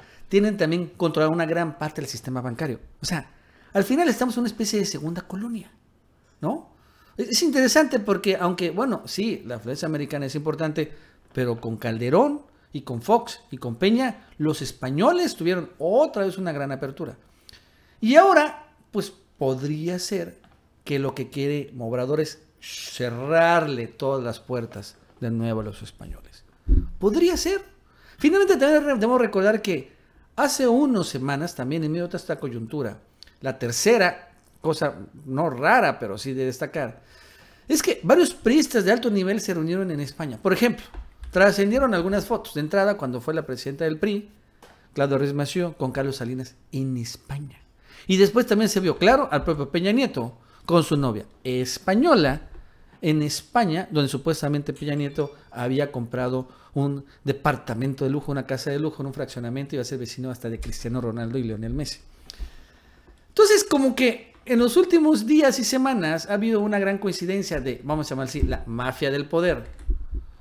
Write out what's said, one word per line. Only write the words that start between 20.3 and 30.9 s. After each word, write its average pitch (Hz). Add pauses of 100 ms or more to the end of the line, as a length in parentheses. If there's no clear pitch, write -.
que 143
lo 135
que 123
quiere 143
Obrador 123
es 156 (180)
cerrarle 143
todas 135
las 117
puertas 113 (240)
de 117
nuevo 113
a -
los 104
españoles. - (560)
Podría 320
ser. 392 (560)
Finalmente, 370
también 294
re-, 285
debemos 240
recordar 208
que 156 (380)
hace 269
unas 240